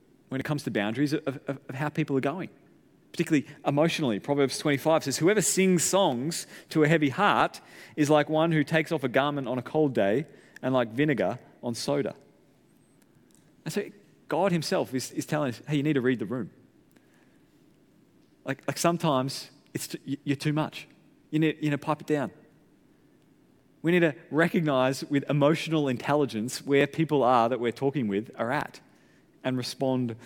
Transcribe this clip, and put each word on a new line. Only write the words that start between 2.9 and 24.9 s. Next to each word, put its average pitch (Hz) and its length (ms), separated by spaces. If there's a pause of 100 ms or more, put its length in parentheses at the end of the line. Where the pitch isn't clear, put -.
particularly 165 360 (200)
emotionally. 147 540
Proverbs 143 380
twenty-five 156 460
says, 131 120
"Whoever 196 240
sings 185 420
songs 160 640 (220)
to 156 160
a 147 40
heavy 151 200
heart 151 520 (360)
is 147 140
like 147 180
one 160 240
who 156 100
takes 156 300
off 151 100
a 127 60
garment 135 400
on 127 100
a 117 40
cold 151 320
day 113 320 (360)
and 131 120
like 120 160
vinegar 117 480 (240)
on 120 120
soda." 143 400 (1500)
And - 80
so 202 120 (440)
God 175 240
himself 151 420
is, 131 180
is 143 120
telling 151 260
us, 110 160
"Hey, 147 120
you 139 40
need 151 120
to 131 80
read 127 160
the 107 80
room." 123 240 (1900)
Like, 135 240
like 139 100
sometimes 151 720 (220)
it's - 160
t-, - 180
y-, 135 180
you're 139 120
too 151 160
much. - 340 (440)
You 156 80
need, 156 180
you 151 140
need - 0
to 143 80
pipe 147 240
it - 40
down. 139 240 (1500)
We 160 100
need 180 80
to 160 140 (160)
recognize 143 760